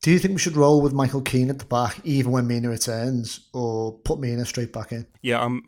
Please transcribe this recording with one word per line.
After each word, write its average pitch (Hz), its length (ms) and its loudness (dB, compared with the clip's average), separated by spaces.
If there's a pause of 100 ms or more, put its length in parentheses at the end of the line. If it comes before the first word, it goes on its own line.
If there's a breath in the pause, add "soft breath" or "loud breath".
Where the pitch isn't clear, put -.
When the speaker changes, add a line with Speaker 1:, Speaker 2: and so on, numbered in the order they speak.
Speaker 1:
"Do 160 100 4
you 180 80 8
think 190 140 0
we 175 40 -2
should 160 180 -2
roll 147 260 8
with 143 100 2
Michael 135 300 0
Keane 131 280 2
at 139 80 -6
the - 60 -16
back, 120 400 -2
even 139 260 0
when 123 160 2
Mina 120 220 -2
returns, 117 720 -4 (140)
or 113 380 -4
put 151 280 -4
Mina 120 240 -4
straight 117 300 -6
back 113 180 -10
in?" 117 140 -10 (160)
Speaker 2:
Yeah, 120 200 0
I'm, 120 260 -2